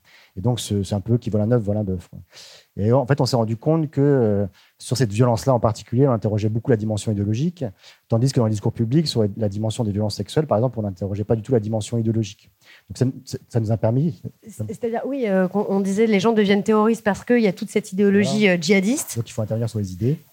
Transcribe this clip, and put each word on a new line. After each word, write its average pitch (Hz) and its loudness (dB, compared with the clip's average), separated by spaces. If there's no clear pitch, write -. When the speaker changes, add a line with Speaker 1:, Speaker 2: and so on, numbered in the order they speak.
Speaker 1:
Et 92 -8
donc, 117 -2
ce, 101 -2
c'est 104 -4
un 98 -2
peu 113 0
qui - -6
vole 104 0
un 110 0
œuf, 123 2
vole 104 -2
un 107 -2
bœuf, 92 -6
quoi. - -20
Et 104 0
en 131 4
fait, 147 2
on 123 2
s'est - 0
rendu 113 0
compte 156 -2
que, 139 0
euh, 110 2
sur - -4
cette 113 0
violence-là 123 2
en 117 2
particulier, 120 0
on 127 2
interrogeait 107 0
beaucoup 117 -2
la 139 6
dimension 107 -4
idéologique, 107 -2
tandis 120 2
que - 0
dans 113 2
le 107 0
discours 107 -2
public, 135 0
sur 110 0
la 110 -2
dimension 107 -4
des 104 0
violences 104 -2
sexuelles, 147 -2
par 107 2
exemple, 117 -2
on - -4
n'interrogeait 101 -6
pas 117 2
du 110 -6
tout 127 -6
la 120 4
dimension 110 -4
idéologique. 110 -4
Donc, 95 -14
ça, 127 2
ça, - -12
ça 120 -2
nous 110 -2
a 113 0
permis 131 0
Speaker 2:
C'est-à-dire, 220 -8
oui, 262 -4
euh, 190 2
qu'on, 196 -2
on 196 0
disait 196 2
les 202 4
gens 226 2
deviennent 202 4
terroristes 220 2
parce 190 -2
qu'il 240 4
y 214 4
a 175 2
toute - -8
cette 208 -4
idéologie, 202 2
Speaker 1:
Voilà. 196 6
Speaker 2:
euh, 175 2
djihadiste. 196 0
Speaker 1:
Donc, 113 -6
il - -18
faut 110 -4
intervenir 110 -2
sur - -6
les 95 -4
idées. 117 0